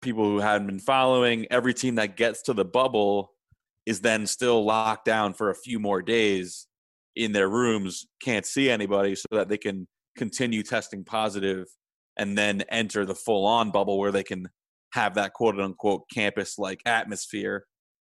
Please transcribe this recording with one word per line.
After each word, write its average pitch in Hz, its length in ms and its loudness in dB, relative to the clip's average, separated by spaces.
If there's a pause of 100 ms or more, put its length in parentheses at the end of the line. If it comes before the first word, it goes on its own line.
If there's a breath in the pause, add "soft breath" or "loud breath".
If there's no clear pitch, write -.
people 110 240 0
who 104 140 2
hadn't 104 280 2
been 98 120 -6
following, 127 680 2
every 123 240 4
team 123 220 -2
that 104 220 0
gets 113 260 0
to 127 100 0
the 101 120 2
bubble 101 640 2 (540)
is 110 160 -2
then 110 260 2
still 117 380 2
locked 110 400 0
down 107 280 2
for 107 160 -2
a 92 60 -2
few 120 240 -8
more 101 220 0
days 98 640 0 (480)
in 113 160 -2
their 98 180 4
rooms, 110 580 -2 (140)
can't 110 240 -2
see 139 240 2
anybody, 98 460 2
so - 160 -8
that 101 180 0
they 104 80 -2
can 98 300 -6 (300)
continue 117 460 -2
testing 104 420 -6
positive 98 600 -2 (500)
and 101 200 -2
then 104 320 2
enter 107 360 -2
the 92 100 -4
full-on 110 560 2
bubble 98 260 2
where 101 140 0
they 98 120 0
can 92 260 -8 (440)
have 104 200 0
that 98 200 0
quote-unquote 98 800 0
campus-like 101 720 -4
atmosphere. 101 800 -4 (360)